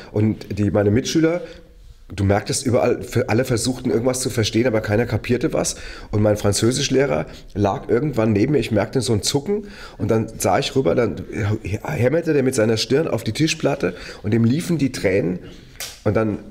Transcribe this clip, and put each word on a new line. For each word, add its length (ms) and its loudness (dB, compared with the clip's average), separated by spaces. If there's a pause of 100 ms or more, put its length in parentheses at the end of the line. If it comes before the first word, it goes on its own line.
(140)
und 440 0
die, 140 2
meine 180 4
Mitschüler, 520 2 (680)
du 140 -2
merktest 420 2
überall, 380 2
für 240 -2
alle 160 2
versuchten 480 -2
irgendwas 300 0
zu 80 -4
verstehen, 360 0
aber 140 2
keiner 260 0
kapierte 460 0
was. 240 -2 (360)
Und 100 2
mein 160 4
Französischlehrer 880 2 (280)
lag 360 0
irgendwann 420 2
neben 220 4
mir, 60 4
ich 120 -2
merkte 300 2
so 100 -2
ein 120 0
Zucken 440 -2 (300)
und 120 -2
dann 280 0
sah 200 2
ich 160 -2
rüber, 220 2
dann 220 0 (460)
hämmerte 680 0
der 120 4
mit 120 0
seiner 220 2
Stirn 320 0
auf 160 -2
die 80 -4
Tischplatte 600 -2 (300)
und 80 -2
dem 140 4
liefen 320 0
die 160 0
Tränen. 460 0 (640)
Und 120 0
dann 240 0 (120)